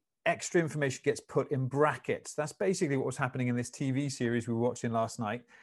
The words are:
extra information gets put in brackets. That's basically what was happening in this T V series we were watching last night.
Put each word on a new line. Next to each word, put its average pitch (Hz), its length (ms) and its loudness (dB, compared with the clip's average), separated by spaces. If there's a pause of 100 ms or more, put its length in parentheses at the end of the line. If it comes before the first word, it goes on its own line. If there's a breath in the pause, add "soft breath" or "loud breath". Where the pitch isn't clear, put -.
(280)
extra 170 340 2
information 143 420 0
gets 123 160 2
put - 320 0
in 131 160 0
brackets. 139 680 0
That's 147 180 -4
basically 175 440 2
what 131 100 0
was 127 100 -4
happening 127 300 0
in 120 80 2
this 120 160 -4
T 139 180 -2
V 139 180 0
series 117 400 0
we 120 60 0
were 113 60 0
watching 123 320 0
last 113 280 -2
night. 117 220 -4 (220 soft breath)